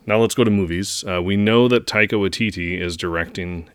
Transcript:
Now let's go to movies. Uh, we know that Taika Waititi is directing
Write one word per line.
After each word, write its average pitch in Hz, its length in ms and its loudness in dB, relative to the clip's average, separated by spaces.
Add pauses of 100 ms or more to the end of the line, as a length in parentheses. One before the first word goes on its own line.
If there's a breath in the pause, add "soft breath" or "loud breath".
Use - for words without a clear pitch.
Now 107 120 2
let's 113 160 2
go 127 80 2
to 110 80 2
movies. 95 580 -2
Uh, 90 140 -2
we 98 140 0
know 113 320 4
that 120 180 2
Taika 107 280 0
Waititi 95 680 -2
is 87 160 -4
directing 85 800 -6